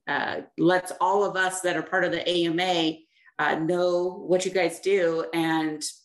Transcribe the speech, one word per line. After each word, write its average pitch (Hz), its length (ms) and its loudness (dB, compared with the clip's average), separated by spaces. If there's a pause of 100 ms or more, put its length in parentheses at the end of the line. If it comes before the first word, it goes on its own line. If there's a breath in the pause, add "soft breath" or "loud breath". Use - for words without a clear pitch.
uh, - 340 -4 (160)
lets 180 420 2
all 196 240 2
of 180 120 -2
us 185 260 -2
that 175 160 0
are 160 60 -2
part 180 200 0
of 175 80 0
the 165 160 -4
A 175 180 2
M 165 140 0
A, 170 460 0 (320 soft breath)
uh, 151 180 0
know 180 720 0
what 180 180 2
you 185 60 -2
guys 175 280 0
do 170 540 2
and 160 500 0 (220)